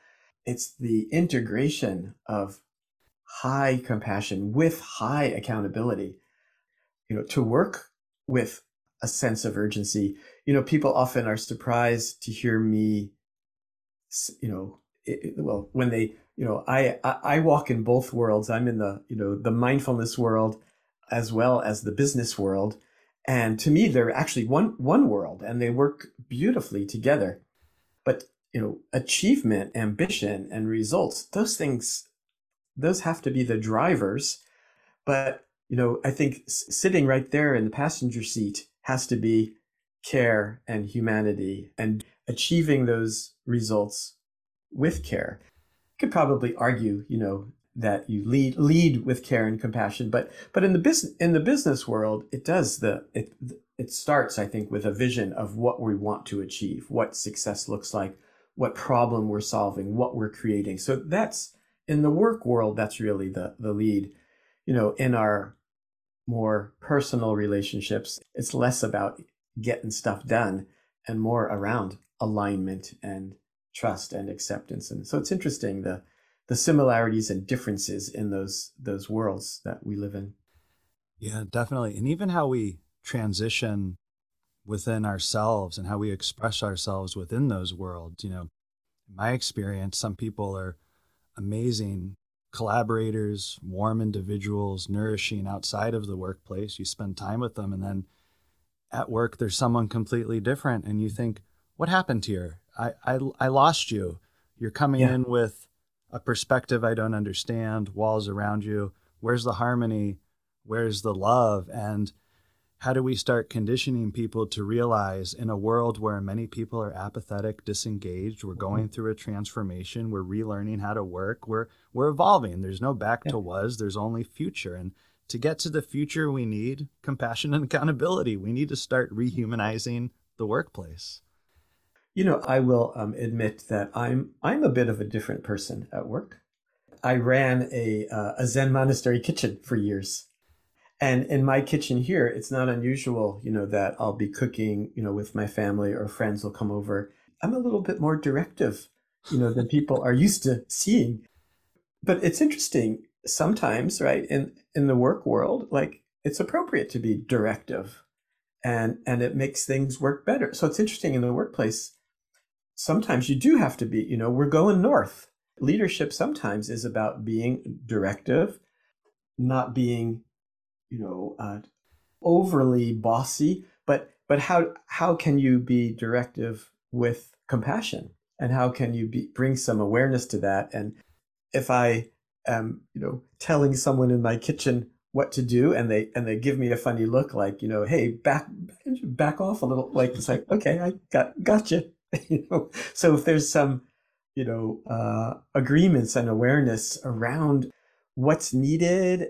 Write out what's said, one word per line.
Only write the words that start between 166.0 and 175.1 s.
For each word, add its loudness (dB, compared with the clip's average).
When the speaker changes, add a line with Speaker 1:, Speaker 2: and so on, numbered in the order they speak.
Speaker 1:
sometimes -2
is -6
about -2
being -2
directive, 0
not 0
being, 0
you -8
know, -8
uh, -8
overly 6
bossy, 0
but, 0
but 4
how, 4
how 2